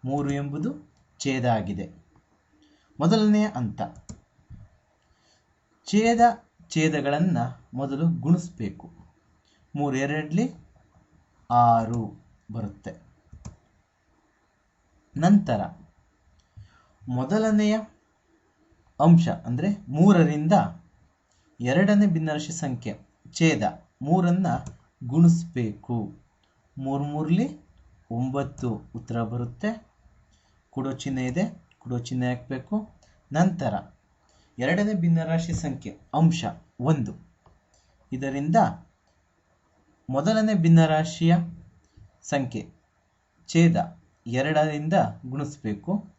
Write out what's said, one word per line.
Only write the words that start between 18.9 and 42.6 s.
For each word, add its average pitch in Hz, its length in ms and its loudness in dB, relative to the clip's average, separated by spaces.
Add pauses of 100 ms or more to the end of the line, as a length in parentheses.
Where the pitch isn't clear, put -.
ಅಂಶ 165 260 6
ಅಂದ್ರೆ 147 600 -4
ಮೂರರಿಂದ 160 640 4 (1080)
ಎರಡನೇ 196 440 4
ಭಿನ್ನರಾಶಿ 156 460 -2
ಸಂಖ್ಯೆ 123 480 -8 (320)
ಛೇದ - 560 0 (140)
ಮೂರನ್ನ 175 460 0 (560)
ಗುಣಿಸ್ಬೇಕು. 123 1080 0 (680)
ಮೂರು 139 260 -4
ಮೂರ್ಲಿ 156 560 -2 (520)
ಒಂಬತ್ತು 127 840 -4
ಉತ್ತರ 117 280 -6
ಬರುತ್ತೆ. 120 640 -6 (840)
ಕೊಡೋ 135 220 -6
ಚಿಹ್ನೆ 131 340 -6
ಇದೆ, 175 440 -4 (100)
ಕೊಡೋ 123 200 -6
ಚಿಹ್ನೆ 123 280 -4
ಹಾಕ್ಬೇಕು. 135 600 -6 (440)
ನಂತರ 151 400 0 (840)
ಎರಡನೇ 190 340 0
ಭಿನ್ನರಾಶಿ 165 600 0
ಸಂಖ್ಯೆ - 440 -8 (160)
ಅಂಶ 165 320 2 (340)
ಒಂದು, 127 340 0 (960)
ಇದರಿಂದ 139 440 -2 (1500)
ಮೊದಲನೇ 214 440 0
ಭಿನ್ನರಾಶಿಯ 165 840 4 (840)
ಸಂಖ್ಯೆ 123 500 -6 (760)